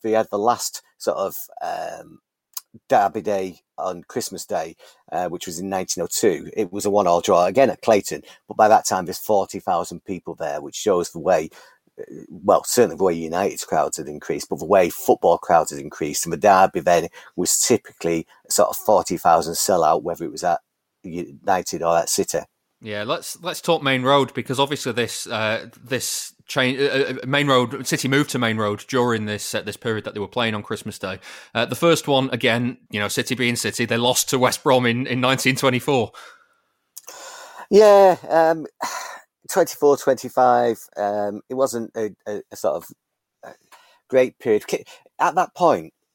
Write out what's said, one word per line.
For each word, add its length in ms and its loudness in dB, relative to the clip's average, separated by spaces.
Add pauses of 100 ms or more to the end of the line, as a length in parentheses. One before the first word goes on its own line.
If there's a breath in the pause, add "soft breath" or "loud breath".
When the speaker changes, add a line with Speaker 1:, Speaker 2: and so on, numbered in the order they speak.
Speaker 1:
they 100 -2
had 180 2
the 80 -2
last 440 -2 (160)
sort 180 -2
of, 180 -4 (280)
um, 580 -10 (680)
Derby 340 2
Day 380 -4 (160)
on 280 -6
Christmas 420 -8
Day, 300 -6 (340 soft breath)
uh, 180 -4
which 180 -10
was 120 -10
in 100 -8
nineteen 360 -4
oh 40 -6
two, 460 0
it 180 -4
was 120 -6
a 60 0
one-all 320 4
draw, 240 4
again 240 4
at 120 -8
Clayton. 400 2 (240 loud breath)
But 100 -14
by 120 6
that 180 4
time, 200 -2
there's 120 -10
forty 400 -2
thousand 460 -4
people 300 -10
there, 260 -6
which 160 -14
shows 340 0
the 80 -14
way, 320 0 (500 soft breath)
uh, 40 -16 (260)
well, 340 2
certainly 320 2
the 80 0
way 80 2
United's 540 -4
crowds 320 -2
had 100 -12
increased, 400 -8
but 100 -6
the 60 -10
way 240 4
football 480 2
crowds 340 2
had 100 -10
increased. 440 -6
And 80 -6
the 60 -4
Derby 420 4
then 280 2 (280 loud breath)
was 220 0
typically 680 -2 (220 soft breath)
sort 220 2
of 60 -8
forty 420 2
thousand 360 2
sellout, 480 2
whether 220 -6
it 80 -8
was 120 -8
at 160 0 (420)
United 800 -6
or 160 2
at 100 -2
City. 320 -2 (440)
Speaker 2:
Yeah, 200 -8
let's, 360 -8
let's 200 -8
talk 200 0
Main 220 0
Road, 320 2
because 240 -4
obviously 320 -2
this, 380 -4
uh, 400 -4 (160)
this 500 -6 (120)
change, 340 -2
uh, 420 0
uh, 60 -10
Main 180 0
Road, 400 2
City 220 -2
moved 220 2
to 100 -4
Main 160 0
Road 320 -2
during 380 0
this, 280 -6
uh, 80 -4
this 140 -8
period 280 -4
that 100 -10
they 60 -6
were 60 -6
playing 300 -2
on 80 -8
Christmas 340 -10
Day. 220 -8 (340 loud breath)
Uh, 100 0
the 120 -4
first 320 2
one, 220 2
again, 480 -2 (120)
you 80 -6
know, 80 0
City 300 -4
being 180 0
City, 300 -4
they 140 0
lost 320 0
to 80 0
West 260 0
Brom 200 4
in, 220 0
in 140 -4
nineteen 340 2
twenty-four. 560 0 (1600 loud breath)
Speaker 1:
Yeah, 460 8 (120)
um, 380 2 (160)
<sighs> 640 -12
twenty-four 500 2
twenty-five, 840 2 (160)
um, 520 -4
it 60 -10
wasn't 400 -2
a, 160 -4 (160)
a, 240 -8
a 60 -20
sort 180 -2
of, 160 -10 (560)
uh, 60 -18 (560 soft breath)
great 320 2
period. 260 2
Ki-, 180 -4 (360 loud breath)
at 160 0
that 180 0
point, 400 2 (200)